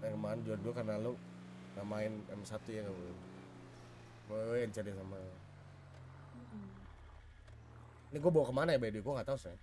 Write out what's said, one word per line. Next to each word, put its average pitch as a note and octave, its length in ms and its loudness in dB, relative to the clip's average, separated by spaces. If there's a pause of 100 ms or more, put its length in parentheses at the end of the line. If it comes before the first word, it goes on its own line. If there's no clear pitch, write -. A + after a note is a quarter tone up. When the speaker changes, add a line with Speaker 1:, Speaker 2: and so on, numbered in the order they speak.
Speaker 1:
Eh, A2 80 2
kemarin G#2+ 320 0
jual A2 160 0
dua A#2 160 0
karena G#2+ 240 2
lu A#2+ 160 2 (640)
namain G#2+ 320 2 (160)
M G2+ 160 -6
satu A2 320 -4
ya, G#2+ 80 0
nggak G2 80 -2
boleh. F2+ 240 -4 (1120)
Gua G#2+ 120 0 (200)
yang A2+ 160 4
cari G#2 160 0
sama. G2 240 -4 (1200)
Speaker 2:
Mm-mm. G#3+ 300 -8 (1500)
Speaker 1:
Ini D3 80 -2
gua E3 160 10
bawa D3 160 12
kemana D3 240 6
ya, B2+ 80 10
by A2 80 4
the G#2+ 80 0
way? G2+ 60 -4
Gua C#3 100 4
nggak A#2+ 160 0
tahu, C3+ 80 2
saya. F2 240 -8